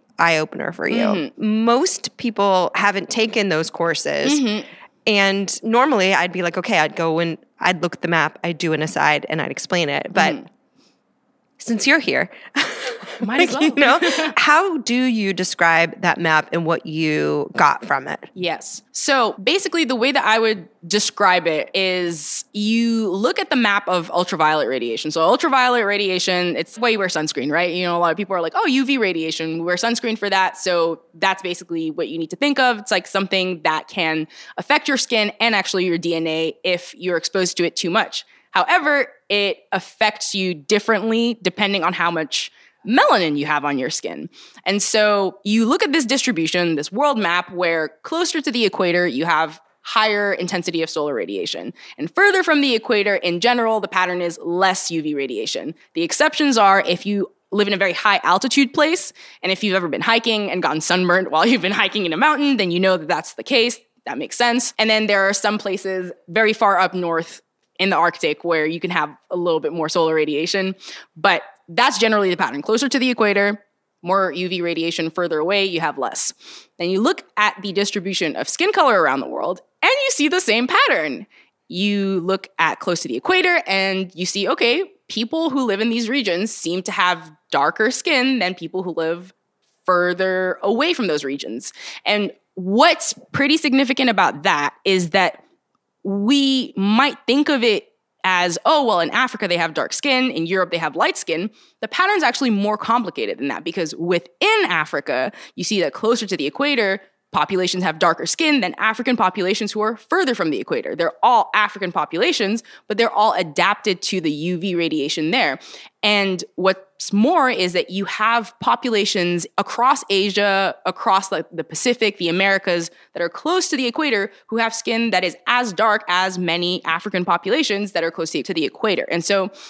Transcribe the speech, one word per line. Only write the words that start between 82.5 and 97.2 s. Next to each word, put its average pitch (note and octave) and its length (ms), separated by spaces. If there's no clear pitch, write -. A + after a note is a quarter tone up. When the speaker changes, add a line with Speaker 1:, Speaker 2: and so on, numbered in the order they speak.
Speaker 2:
at D#3+ 200
close F3 240
to - 60
the A#2 80
equator, F4+ 500
and F#3+ 480
you F3+ 120
see, G3 220
okay, B3 360
people D#4 420
who C4 140
live G3+ 160
in A3 80
these A#3 200
regions G#3 460
seem F3 280
to - 100
have F3 400
darker E3 400
skin C4 480
than F#3 160
people F3+ 280
who F3 100
live E3 400
further F#3 760
away B3 320
from A#3+ 120
those D3+ 180
regions. C3+ 480
And G#3 280
what's G#3+ 600
pretty D4 240
significant C4 540
about F3 320
that D3+ 320
is F#3 260
that F#3 320
we B3+ 720
might G#3+ 400